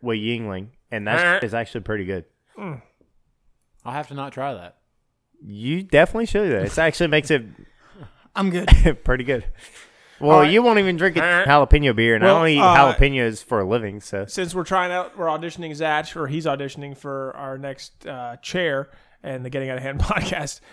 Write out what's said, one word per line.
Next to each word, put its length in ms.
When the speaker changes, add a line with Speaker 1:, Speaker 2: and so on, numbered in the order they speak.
Speaker 1:
with 160
Yuengling, 500
and 160
that 340
Speaker 2:
Uh. 40
Speaker 1:
is 80
actually 260
pretty 240
good. 220
Speaker 2:
Mm. 260
Speaker 3:
I'll 100
have 140
to 60
not 200
try 200
that. 220
Speaker 1:
You 400
definitely 440
should. 260
It 260
actually 300
makes 220
it 140
Speaker 4:
<laughs> 420
I'm 140
good. 180
Speaker 1:
<laughs> 40
pretty 200
good. 220
Well, 180
Speaker 2:
All 40
right. 80
Speaker 1:
you 140
won't 160
even 160
drink 200
a 60
Speaker 2:
Uh, 240
Speaker 1:
jalapeno 480
beer, 220
and 80
Speaker 2:
well, 140
Speaker 1:
I 20
don't 80
eat 120
Speaker 2:
uh, 140
Speaker 1:
jalapenos 520
for 160
a 40
living. 360
So 260
Speaker 2:
since 260
we're 120
trying 260
out, 260
we're 100
auditioning 500
Zach, 400
or 100
he's 180
auditioning 520
for 400
our 200
next, 480
uh, 340
chair 520
and 220
the 40
Getting 220
Out 60
of 80
Hand 160
<laughs> 0
podcast. 580